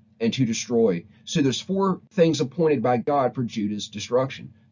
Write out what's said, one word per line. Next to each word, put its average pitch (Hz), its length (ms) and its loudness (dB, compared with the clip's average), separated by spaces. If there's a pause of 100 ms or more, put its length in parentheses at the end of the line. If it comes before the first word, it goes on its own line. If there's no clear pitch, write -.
(200)
and 113 140 0
to 131 120 0
destroy." 113 600 0 (200)
So 165 160 -2
there's 131 180 0
four 190 420 -2 (100)
things 165 280 4
appointed 147 440 0
by 123 140 2
God 131 360 0
for 131 100 -4
Judah's 104 440 -4
destruction. 127 680 -4 (180)